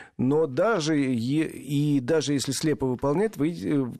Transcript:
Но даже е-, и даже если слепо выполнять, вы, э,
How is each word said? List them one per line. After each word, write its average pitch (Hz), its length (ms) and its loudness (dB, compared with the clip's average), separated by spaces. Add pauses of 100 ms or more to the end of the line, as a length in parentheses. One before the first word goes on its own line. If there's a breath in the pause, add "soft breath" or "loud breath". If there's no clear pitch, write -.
(180 loud breath)
Но 147 280 2
даже 160 500 0
е-, 135 520 0
и 143 500 0
даже 143 360 0
если 135 180 -2
слепо 139 340 0
выполнять, 147 520 0
вы, 156 140 0
э, 165 340 -2 (140)